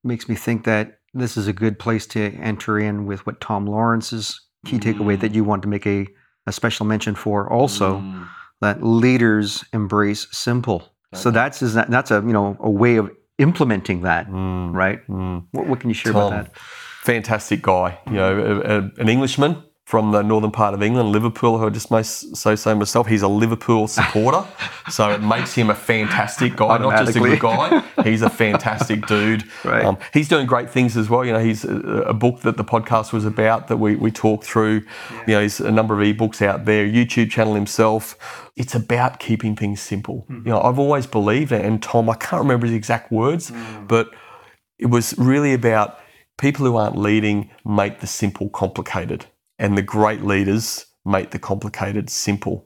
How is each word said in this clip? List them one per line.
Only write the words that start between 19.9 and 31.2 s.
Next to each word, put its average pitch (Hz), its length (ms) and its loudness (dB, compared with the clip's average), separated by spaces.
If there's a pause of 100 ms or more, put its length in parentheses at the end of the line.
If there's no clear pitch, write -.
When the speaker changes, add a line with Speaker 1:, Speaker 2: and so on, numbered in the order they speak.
Speaker 2:
the 104 80 4
northern 107 300 2
part 104 240 0
of 101 80 -2
England, 113 280 2
Liverpool, 113 480 2
who 110 80 0
I 107 40 0
just 110 200 -8
may 113 100 4
s-, - 340 -8
so 107 200 0
say 110 200 0
myself, 107 320 0
he's 107 160 2
a 101 60 2
Liverpool 110 600 2
supporter. 131 600 0
Speaker 1:
<laughs> - 60 -20 (340)
Speaker 2:
So 107 200 2
it 104 100 -2
makes 113 320 0
him 113 160 2
a 104 60 4
fantastic 110 840 -2
guy, 113 220 4
not 117 260 2
just 117 100 0
a 123 60 4
good 127 240 4
Speaker 1:
Automatically. 180 380 2 (140)
Speaker 2:
guy. 269 140 0
He's 110 120 2
a 110 80 4
fantastic 107 760 0
dude. 107 380 2 (100)
Speaker 1:
<laughs> - 100 -16
Right. 113 200 2
Speaker 2:
Um, 98 140 2 (160)
he's 151 140 4
doing 147 180 2
great 123 240 0
things 123 260 2
as 110 140 0
well. 123 160 2